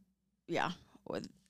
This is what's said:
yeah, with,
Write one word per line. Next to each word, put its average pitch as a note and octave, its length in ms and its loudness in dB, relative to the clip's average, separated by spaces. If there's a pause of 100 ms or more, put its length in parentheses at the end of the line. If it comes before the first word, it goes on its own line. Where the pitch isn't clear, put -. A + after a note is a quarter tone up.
(480)
yeah, F3 240 2 (360)
with, - 220 -4 (200)